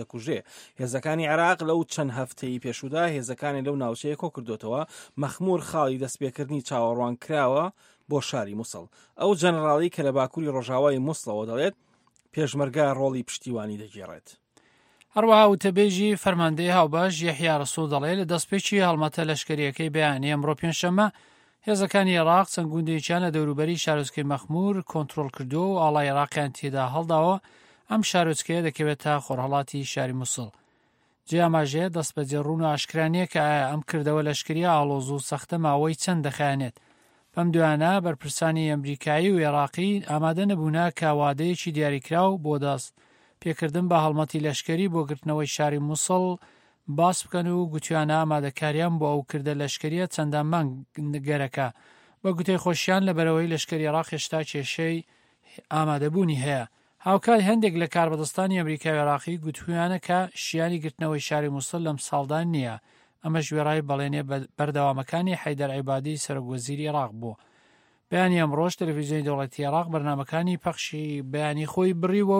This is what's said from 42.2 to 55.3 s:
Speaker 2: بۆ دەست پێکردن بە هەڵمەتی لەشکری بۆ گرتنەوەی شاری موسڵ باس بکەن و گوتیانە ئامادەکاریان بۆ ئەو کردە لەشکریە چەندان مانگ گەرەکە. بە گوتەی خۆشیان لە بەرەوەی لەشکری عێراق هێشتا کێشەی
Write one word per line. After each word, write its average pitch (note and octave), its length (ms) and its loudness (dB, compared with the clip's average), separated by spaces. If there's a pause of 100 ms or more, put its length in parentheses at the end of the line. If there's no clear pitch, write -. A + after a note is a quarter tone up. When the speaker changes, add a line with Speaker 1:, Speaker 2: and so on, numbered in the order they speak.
Speaker 2:
بۆ D3+ 100 0 (100)
دەست C#3 260 -2 (520)
پێکردن E3+ 480 -2
بە F3 140 6
هەڵمەتی D3+ 420 0
لەشکری E3 480 -2
بۆ E3 140 2
گرتنەوەی D3+ 480 -2
شاری D3 320 0
موسڵ F3+ 360 0 (720)
باس F3 260 4
بکەن F3 220 -4
و F3 260 0
گوتیانە D#3 480 0
ئامادەکاریان D#3 800 0
بۆ D3+ 120 0
ئەو D3 180 0
کردە D3 320 -2
لەشکریە D#3 520 -2
چەندان D3+ 380 0
مانگ D#3 180 2 (580)
گەرەکە. C#3 400 -2 (540)
بە F#3+ 140 0
گوتەی F3+ 260 0
خۆشیان F#3 460 2
لە F#3 80 2
بەرەوەی E3 360 2
لەشکری D#3 360 -2
عێراق D#3 260 0
هێشتا D#3 260 -4 (100)
کێشەی D#3+ 540 -4 (720)